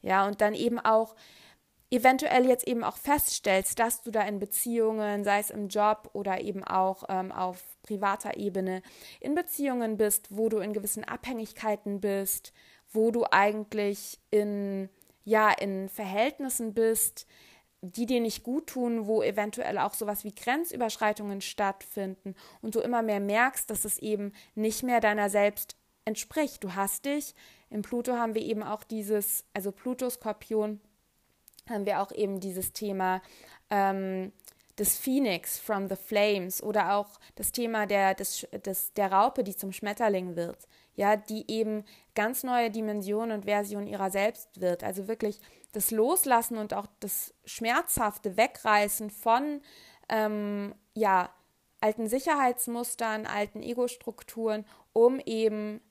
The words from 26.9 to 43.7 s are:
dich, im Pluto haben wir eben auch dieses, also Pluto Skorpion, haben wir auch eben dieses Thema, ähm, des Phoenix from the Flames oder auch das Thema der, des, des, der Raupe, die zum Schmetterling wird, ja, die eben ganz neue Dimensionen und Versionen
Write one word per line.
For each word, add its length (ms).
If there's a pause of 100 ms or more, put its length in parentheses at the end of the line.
dich, 300 (340)
im 140
Pluto 300
haben 200
wir 80
eben 220
auch 200
dieses, 680
also 180
Pluto 380
Skorpion, 720 (880)
haben 160
wir 160
auch 100
eben 300
dieses 320
Thema, 480 (480)
ähm, 640 (440)
des 200
Phoenix 600
from 300
the 80
Flames 680
oder 340
auch 120 (280)
das 180
Thema 320
der, 300
des, 300 (200)
des, 280
der 200
Raupe, 320
die 100
zum 160
Schmetterling 640
wird, 220 (380)
ja, 200
die 340
eben 360 (300)
ganz 280
neue 260
Dimensionen 680
und 80
Versionen 420